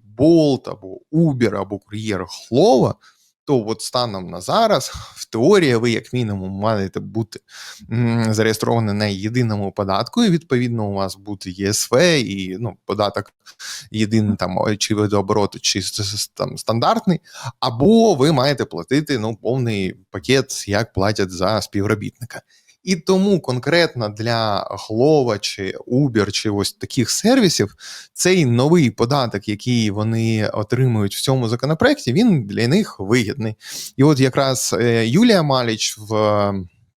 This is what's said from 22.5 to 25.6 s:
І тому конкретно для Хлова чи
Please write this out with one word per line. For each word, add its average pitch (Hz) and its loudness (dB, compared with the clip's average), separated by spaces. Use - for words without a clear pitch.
І 185 0
тому 190 2
конкретно 131 0
для 110 -2
Хлова 120 2
чи - -6